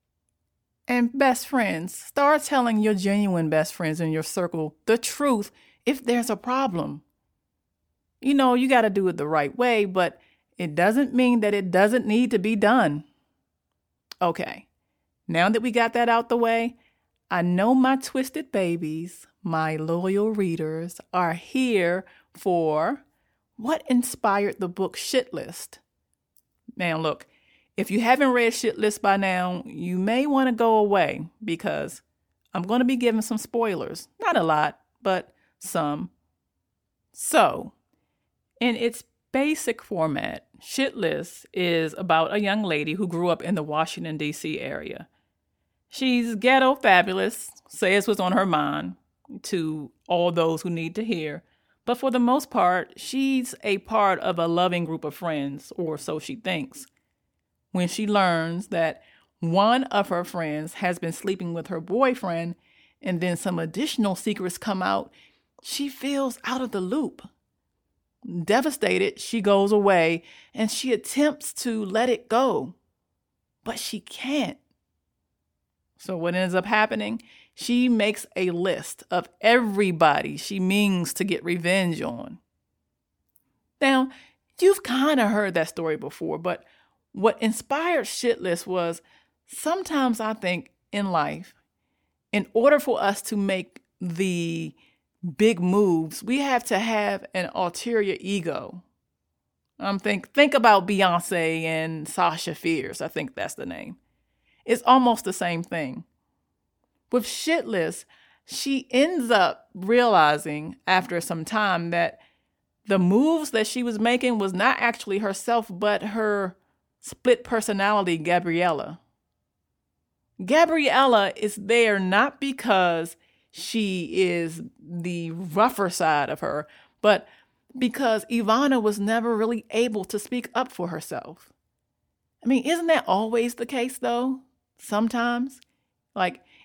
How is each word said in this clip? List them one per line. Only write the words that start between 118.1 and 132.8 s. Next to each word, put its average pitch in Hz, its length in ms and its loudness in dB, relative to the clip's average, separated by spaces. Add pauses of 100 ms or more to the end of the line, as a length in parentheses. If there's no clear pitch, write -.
Gabriella. 170 840 0 (1400)
Gabriella 269 880 4
is 208 220 -4
there 214 420 4
not 196 420 2
because 185 760 0 (340)
she 190 640 -4
is 170 500 0 (160)
the 170 540 -8
rougher 190 580 0
side 156 400 2
of - 100 -6
her, 151 280 -4 (340)
but 208 240 4 (500)
because 247 540 0
Ivana 240 500 2
was 208 200 0
never 226 360 0
really 220 340 -2
able 220 340 0
to 208 140 -6
speak - 360 -6
up 247 160 -2
for 175 180 -6
herself. 156 640 -12 (920)
I - 20 -18
mean, 262 180 2
isn't 339 220 0